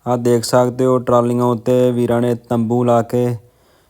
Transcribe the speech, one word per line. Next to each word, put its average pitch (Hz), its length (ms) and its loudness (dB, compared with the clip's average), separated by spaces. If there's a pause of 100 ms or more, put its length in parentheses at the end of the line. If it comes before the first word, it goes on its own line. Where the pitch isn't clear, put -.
ਆਹ 123 100 -2
ਦੇਖ 120 280 0
ਸਕਦੇ 123 400 0
ਹੋ, 127 140 2
ਟਰਾਲੀਆਂ 120 460 0
ਉੱਤੇ 123 460 0
ਵੀਰਾਂ 120 300 0
ਨੇ 120 140 0
ਤੰਬੂ 120 500 -2
ਲਾ 117 180 2
ਕੇ 123 340 -2 (540)